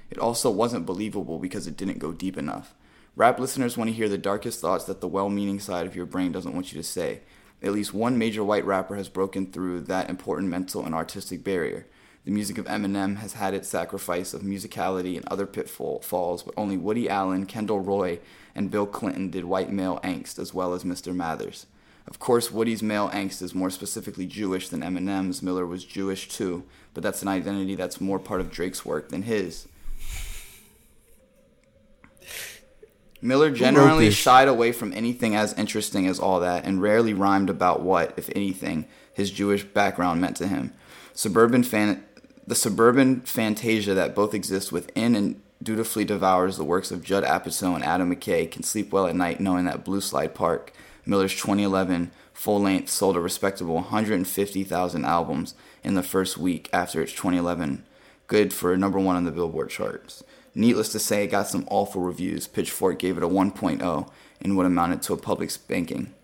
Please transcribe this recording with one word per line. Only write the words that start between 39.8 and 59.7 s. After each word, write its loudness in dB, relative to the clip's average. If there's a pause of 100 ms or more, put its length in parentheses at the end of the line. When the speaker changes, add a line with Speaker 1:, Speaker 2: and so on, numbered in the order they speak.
Speaker 1:
meant -2
to -4
him. -4 (400)
Suburban 4
fan-, 0 (420)
the -2
suburban 6
fantasia 0
that 2
both 4
exists -2
within 0
and 0 (200)
dutifully -2
devours 4
the -4
works 0
of -8
Judd 2
Apatow 0
and -2
Adam 2
McKay 0
can -10
sleep -4
well 4
at 0
night 0
knowing 2
that -4
Blue -2
Slide -2
Park, 0 (320)
Miller's 2
twenty 0
eleven 0 (220)
full 0
length, 2
sold 4
a 2
respectable 0
hundred 0
fifty -2
thousand -2
albums 0 (280)
in 0
the 2
first 0
week -2
after 0
its -6
twenty 0
eleven -2 (420)
good 4
for 2
number 2
one 4
on 2
the 0
Billboard -2